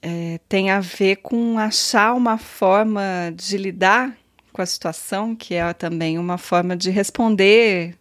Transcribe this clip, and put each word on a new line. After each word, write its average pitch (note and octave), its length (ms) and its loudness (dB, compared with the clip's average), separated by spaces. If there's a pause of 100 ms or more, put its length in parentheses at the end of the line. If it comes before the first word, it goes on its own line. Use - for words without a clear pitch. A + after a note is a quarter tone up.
é, E3+ 400 -6
tem F#3+ 240 0
a G3 100 2
ver F#3+ 360 0
com A#3 420 -2
achar G#3+ 540 2
uma A#3+ 240 2
forma G#3 680 0 (320)
de F#3+ 220 -8
lidar G3 580 2 (380)
com - 80 -8
a F3+ 60 -2
situação, G3 680 -6
que - 200 -10
é E3+ 180 -2
também E3 460 -4
uma F3 180 -4
forma F3+ 400 0
de F3 140 -2
responder G3+ 1120 2